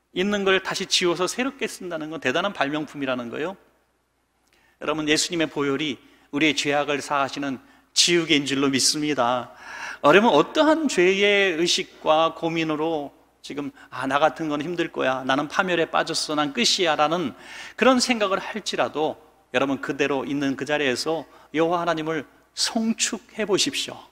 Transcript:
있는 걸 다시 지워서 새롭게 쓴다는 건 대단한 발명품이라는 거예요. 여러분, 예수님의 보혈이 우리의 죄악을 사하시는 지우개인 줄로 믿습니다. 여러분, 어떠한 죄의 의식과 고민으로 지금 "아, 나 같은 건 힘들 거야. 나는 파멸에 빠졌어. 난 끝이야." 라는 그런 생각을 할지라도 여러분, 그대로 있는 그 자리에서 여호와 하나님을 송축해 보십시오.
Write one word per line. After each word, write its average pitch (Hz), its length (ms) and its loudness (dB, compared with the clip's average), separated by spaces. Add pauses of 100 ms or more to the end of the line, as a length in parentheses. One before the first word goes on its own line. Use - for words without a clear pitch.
(140)
있는 202 320 0
걸 190 180 4
다시 - 240 -6
지워서 175 400 0
새롭게 254 400 -4
쓴다는 160 420 -10
건 160 100 -8
대단한 165 320 0
발명품이라는 139 800 -4
거예요. 147 260 -6 (1300)
여러분, 156 260 -2
예수님의 156 400 0
보혈이 139 520 -2 (320)
우리의 143 240 2
죄악을 143 460 0
사하시는 139 580 -2 (340)
지우개인 160 540 4
줄로 139 220 2
믿습니다. 131 800 0 (520)
여러분, 196 280 8
어떠한 302 560 4
죄의 196 720 2
의식과 160 760 2
고민으로 160 800 -2 (300)
지금 139 280 -8 (200)
"아, 127 160 -6
나 135 100 2
같은 151 320 0
건 147 120 -2
힘들 165 300 -4
거야. 131 320 -2
나는 135 240 0
파멸에 170 440 0
빠졌어. 160 420 -2
난 147 180 -2
끝이야." 170 440 0
라는 151 400 0 (400)
그런 247 240 6
생각을 208 400 0
할지라도 151 800 -4 (320)
여러분, 135 280 2
그대로 139 440 0
있는 139 300 -2
그 131 100 -6
자리에서 147 600 -2 (280)
여호와 165 280 2
하나님을 160 440 -2 (300)
송축해 - 920 -2
보십시오. 175 520 -2 (140)